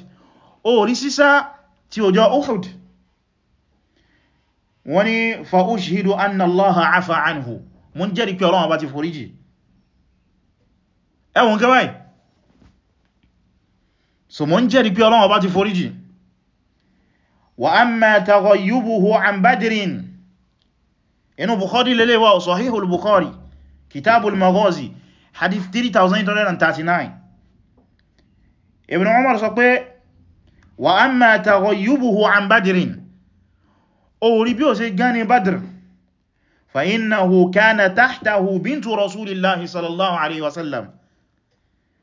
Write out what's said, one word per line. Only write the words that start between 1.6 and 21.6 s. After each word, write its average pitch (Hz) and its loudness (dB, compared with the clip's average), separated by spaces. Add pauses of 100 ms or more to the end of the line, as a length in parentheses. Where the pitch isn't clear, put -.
tí 220 -8
ọjọ́ 208 4
Uhud." 247 -6 (2250)
Wọ́n 180 0
ní, 226 -4
"فأشهد 185 -2
أن 196 -2
الله 180 2
عفى 170 0
عنه." 147 -4 (360)
Mo 170 -6
ń 208 -4
jẹ́rìí 196 -4
pé 190 -2
Ọlọ́run 175 2
Ọba 160 0
ti 156 -8
foríjì. 147 -10 (2000)
Ẹ 220 4
wo 220 2
nǹkan 220 2
báyìí. 247 2 (2250)
So - -8
mo 170 2
ń 247 2
jẹ́rìí 220 2
pé 220 2
Ọlọ́run 220 6
Ọba 190 4
ti 185 -2
foríjì. 180 -2 (1600)
"وأما 214 2
تغيبه 208 2
عن 196 -2
بدر." 208 0 (1300)
Inú 208 -2
Bukhari 233 0